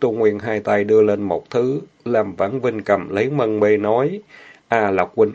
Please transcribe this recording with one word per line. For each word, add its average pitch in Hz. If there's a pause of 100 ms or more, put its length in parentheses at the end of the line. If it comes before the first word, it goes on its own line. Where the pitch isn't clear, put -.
Tu 120
Nguyên 107
hai 107
tay 104
đưa 107
lên 104
một 90
thứ. 127 (240)
Lâm 107
Vãn 107
Vinh 113
cầm 95
lấy 110
mân 110
mê 104
nói: 123 (480)
"À, 107
Lộc 92
huynh, 107